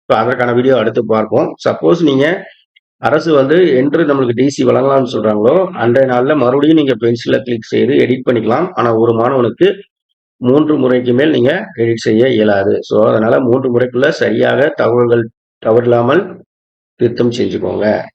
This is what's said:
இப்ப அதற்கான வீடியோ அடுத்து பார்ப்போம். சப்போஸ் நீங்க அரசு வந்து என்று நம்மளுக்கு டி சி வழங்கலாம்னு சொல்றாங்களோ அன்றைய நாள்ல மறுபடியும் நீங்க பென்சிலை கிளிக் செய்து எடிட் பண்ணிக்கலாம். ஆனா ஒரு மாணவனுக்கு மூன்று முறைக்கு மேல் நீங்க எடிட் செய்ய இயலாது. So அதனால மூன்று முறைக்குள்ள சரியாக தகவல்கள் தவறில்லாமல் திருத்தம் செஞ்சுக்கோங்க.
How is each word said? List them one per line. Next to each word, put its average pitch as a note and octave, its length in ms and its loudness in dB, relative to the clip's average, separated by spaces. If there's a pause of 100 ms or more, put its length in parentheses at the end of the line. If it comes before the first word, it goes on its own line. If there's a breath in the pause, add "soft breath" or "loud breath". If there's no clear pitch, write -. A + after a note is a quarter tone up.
இப்ப - 200 -4
அதற்கான B2 360 -2
வீடியோ C3 240 2
அடுத்து A2+ 320 -2
பார்ப்போம். A2 360 0 (120)
சப்போஸ் E3 480 0
நீங்க C3+ 160 2 (760 loud breath)
அரசு D#3 280 -2 (100)
வந்து C#3 180 2 (220)
என்று C#3+ 280 0
நம்மளுக்கு C3 320 0
டி C3+ 100 2
சி C#3 140 -6
வழங்கலாம்னு B2+ 500 0
சொல்றாங்களோ G#2+ 400 0 (200)
அன்றைய C3 360 2
நாள்ல B2 260 0
மறுபடியும் C#3+ 460 2
நீங்க C3+ 180 0
பென்சிலை A#2+ 420 -2
கிளிக் A#2 320 -8
செய்து A2+ 260 0
எடிட் B2+ 280 0
பண்ணிக்கலாம். B2 400 0 (100)
ஆனா A#2+ 180 0
ஒரு A2+ 240 2
மாணவனுக்கு B2+ 480 0 (720)
மூன்று D3 360 2
முறைக்கு B2+ 360 0
மேல் C#3+ 220 2
நீங்க B2 160 2 (260)
எடிட் A#2 280 -2
செய்ய A2 240 2
இயலாது. G#2 540 0
So - 120 -8 (140)
அதனால A#2+ 320 0
மூன்று B2+ 300 0
முறைக்குள்ள A#2+ 380 0 (120)
சரியாக A#2+ 480 0 (100)
தகவல்கள் A#2 460 2 (380)
தவறில்லாமல் A#2+ 600 2 (760)
திருத்தம் A#2+ 360 0
செஞ்சுக்கோங்க. F#2+ 500 -4 (280)